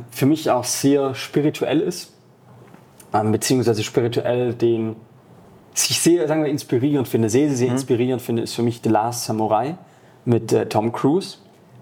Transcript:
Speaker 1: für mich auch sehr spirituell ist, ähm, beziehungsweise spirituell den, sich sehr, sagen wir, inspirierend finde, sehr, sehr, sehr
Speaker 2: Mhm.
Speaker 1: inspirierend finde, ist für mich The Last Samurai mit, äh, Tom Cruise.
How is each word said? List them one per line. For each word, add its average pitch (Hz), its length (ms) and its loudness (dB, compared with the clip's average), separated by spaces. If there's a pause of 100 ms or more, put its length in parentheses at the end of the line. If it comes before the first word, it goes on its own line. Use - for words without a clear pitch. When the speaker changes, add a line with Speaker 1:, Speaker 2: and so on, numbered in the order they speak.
(100)
Speaker 1:
für - 160 -2
mich 151 240 2
auch 123 140 0
sehr 139 500 0
spirituell 147 680 -2
ist, 180 340 -6 (1000)
ähm, 107 180 0
beziehungsweise 110 500 2
spirituell 123 720 0
den, 113 420 0 (760)
sich - 260 -2
sehr, 170 300 2
sagen 156 160 0
wir, 143 60 -2
inspirierend 139 580 0
finde, 113 220 2
sehr, 139 180 4
sehr, 139 80 0
sehr 123 120 0
Speaker 2:
Mhm. 120 60 0
Speaker 1:
inspirierend 127 480 0
finde, 117 200 -4
ist 107 120 -8
für 120 80 -2
mich 117 220 -2
The 117 60 2
Last 110 340 0
Samurai 110 520 0 (480)
mit, 113 280 2
äh, 110 160 2
Tom 113 240 0
Cruise. 156 460 -2 (440)